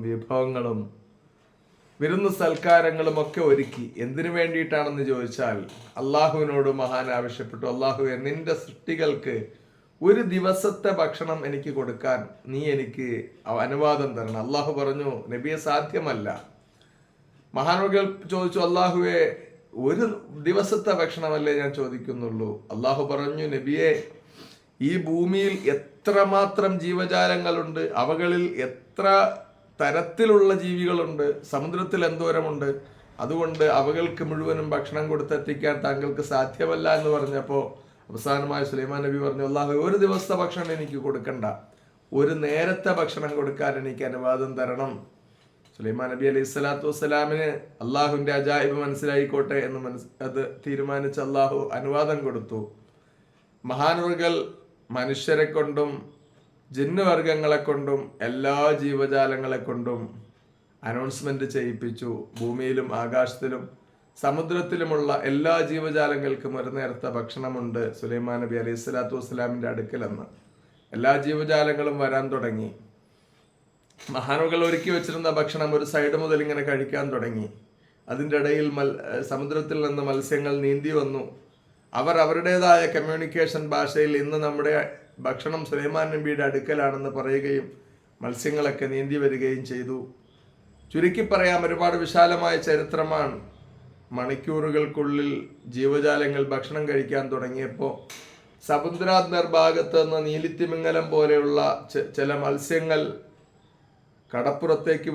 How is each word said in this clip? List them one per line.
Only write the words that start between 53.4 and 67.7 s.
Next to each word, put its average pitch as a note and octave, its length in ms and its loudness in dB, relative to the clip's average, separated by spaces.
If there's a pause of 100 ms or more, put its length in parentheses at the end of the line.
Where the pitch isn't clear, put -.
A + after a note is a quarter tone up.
മഹാനവറുകൾ E3+ 720 2 (640)
മനുഷ്യരെ C#3 480 2 (100)
കൊണ്ടും D3 360 0 (840)
ജിന്നുവർഗങ്ങളെ D#3 880 4
കൊണ്ടും C#3 480 -2 (140)
എല്ലാ C3+ 280 0 (280)
ജീവജാലങ്ങളെ C3+ 840 2
കൊണ്ടും A#2+ 340 -4 (840)
അനൗൺസ്മെന്റ് C3+ 720 -4
ചെയ്യിപ്പിച്ചു. A#2+ 560 -4 (280)
ഭൂമിയിലും B2 500 -2 (120)
ആകാശത്തിലും B2+ 640 -2 (600)
സമുദ്രത്തിലുമുള്ള D#3+ 880 0 (200)
എല്ലാ D3+ 240 4 (160)
ജീവജാലങ്ങൾക്കും C#3+ 920 0
ഒരു B2+ 180 -6
നേരത്തെ B2+ 380 -6
ഭക്ഷണമുണ്ട്. A#2+ 640 -4 (180)